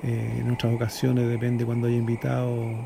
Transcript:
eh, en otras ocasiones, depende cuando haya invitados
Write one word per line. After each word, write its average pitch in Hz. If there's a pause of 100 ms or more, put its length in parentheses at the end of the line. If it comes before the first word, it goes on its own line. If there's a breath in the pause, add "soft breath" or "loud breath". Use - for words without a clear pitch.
eh, 113
en 120
otras 117
ocasiones, 120
depende 120
cuando 117
haya 120
invitados 117 (100)